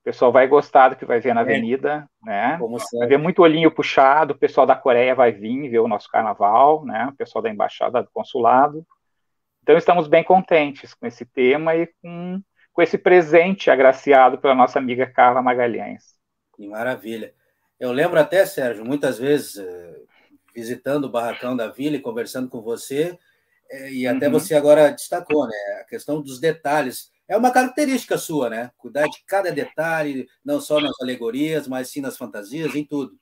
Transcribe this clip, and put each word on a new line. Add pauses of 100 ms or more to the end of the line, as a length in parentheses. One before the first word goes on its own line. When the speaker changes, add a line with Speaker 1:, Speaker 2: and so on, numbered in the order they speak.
Speaker 1:
O
pessoal
vai
gostar
do
que
vai
ver
na
Speaker 2:
É.
Speaker 1:
avenida, (140)
né?
Speaker 2:
Como
Speaker 1:
Vai
Speaker 2:
sempre.
Speaker 1:
ver
muito
olhinho
puxado,
o
pessoal
da
Coreia
vai
vir
ver
o
nosso
carnaval,
né?
O
pessoal
da
embaixada,
do
consulado. (760)
Então,
estamos
bem
contentes
com
esse
tema
e (120)
com, (320)
com
esse
presente
agraciado
pela
nossa
amiga
Carla
Magalhães. (400)
Speaker 2:
Que
maravilha. (460)
Eu
lembro
até,
Sérgio,
muitas
vezes,
eh, (520)
visitando
o
barracão
da
vila
e
conversando
com
você, (500)
eh,
e
até
Speaker 1:
Uhum.
Speaker 2:
você
agora
destacou,
né? (240)
A
questão
dos
detalhes. (180)
É
uma
característica
sua,
né?
Cuidar
de
cada
detalhe, (160)
não
só
nas
alegorias,
mas
sim
nas
fantasias,
em
tudo.